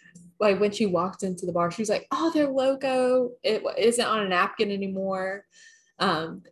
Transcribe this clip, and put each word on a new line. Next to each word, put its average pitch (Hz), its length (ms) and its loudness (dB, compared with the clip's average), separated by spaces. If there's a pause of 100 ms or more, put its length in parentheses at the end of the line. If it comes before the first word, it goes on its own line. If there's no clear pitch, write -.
(400)
Like, 202 200 4
when 208 120 2
she 214 140 0
walked 180 360 -2
into 185 240 -6
the 175 60 -4
bar, 170 180 0
she 220 120 -6
was 208 80 -4
like, - 200 -2
"Oh, 311 220 0
their 294 160 2
logo, 262 840 0 (100)
it 214 200 0
w-, - 140 -4
isn't 233 280 4
on 214 200 0
a 190 40 -2
napkin 202 440 0
anymore," 190 720 -4 (560)
um, 170 520 -2